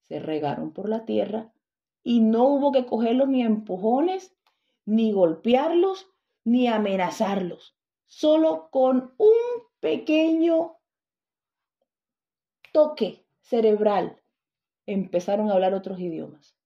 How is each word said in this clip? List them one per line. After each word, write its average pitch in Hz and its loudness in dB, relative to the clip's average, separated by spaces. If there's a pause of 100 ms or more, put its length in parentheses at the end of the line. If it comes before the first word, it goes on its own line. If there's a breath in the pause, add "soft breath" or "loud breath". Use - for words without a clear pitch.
Se - -12
regaron 156 -6
por 196 -10
la 220 -6
tierra 214 -4 (500)
y 240 0
no 226 4
hubo 277 2
que 262 0
cogerlos 240 0
ni 254 0
a 233 0
empujones, 220 -2 (500)
ni 220 0
golpearlos, 269 0 (360)
ni 247 2
amenazarlos. 196 -2 (300)
Solo 320 0
con 262 0
un 453 2 (160)
pequeño 320 0 (2000)
toque 302 0 (160)
cerebral 214 0 (640)
empezaron 202 -4
a 202 0
hablar 190 2
otros 190 -8
idiomas. 156 -12